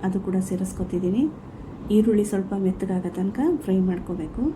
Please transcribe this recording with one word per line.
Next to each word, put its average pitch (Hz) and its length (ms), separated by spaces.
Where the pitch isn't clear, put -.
ಅದು 185 220
ಕೂಡ 185 80
ಸೇರಿಸ್ಕೊತಿದ್ದೀನಿ. 185 760
ಈರುಳ್ಳಿ 214 360
ಸ್ವಲ್ಪ 196 220
ಮೆತ್ತಗಾಗೋ 185 540
ತನಕ 190 200
ಫ್ರೈ 190 120
ಮಾಡ್ಕೋಬೇಕು. 175 540